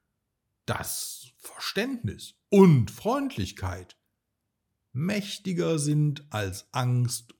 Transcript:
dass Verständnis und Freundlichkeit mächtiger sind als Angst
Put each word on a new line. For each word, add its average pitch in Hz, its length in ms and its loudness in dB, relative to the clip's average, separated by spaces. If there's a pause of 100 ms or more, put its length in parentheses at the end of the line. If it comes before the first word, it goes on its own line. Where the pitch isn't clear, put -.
(640)
dass - 720 -8
Verständnis - 1000 -8 (140)
und 170 420 8
Freundlichkeit 104 1040 -6 (960)
mächtiger 170 880 -4
sind 147 500 0
als 98 440 -4
Angst 123 680 -2